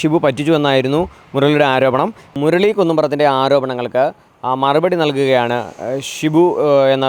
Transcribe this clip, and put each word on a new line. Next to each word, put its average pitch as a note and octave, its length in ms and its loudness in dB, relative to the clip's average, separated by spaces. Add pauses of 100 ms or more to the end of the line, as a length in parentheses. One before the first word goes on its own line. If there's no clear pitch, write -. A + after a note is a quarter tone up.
ഷിബു D#3 240 0
പറ്റിച്ചു C#3+ 360 0
എന്നായിരുന്നു C#3 400 0 (340)
മുരളിയുടെ D3 400 2
ആരോപണം. C3 340 0 (340)
മുരളി F3+ 360 2
കുന്നുംപുറത്തിൻ്റെ D3+ 480 0 (140)
ആരോപണങ്ങൾക്ക്, C3 640 0 (420)
ആ, B2 40 -2 (120)
മറുപടി D#3+ 380 0
നൽകുകയാണ്, C3 560 0 (300)
ഏ, - 20 -6 (220)
ഷിബു, D#3 340 0 (220)
ഏ, - 20 2 (240)
എന്ന C3+ 160 0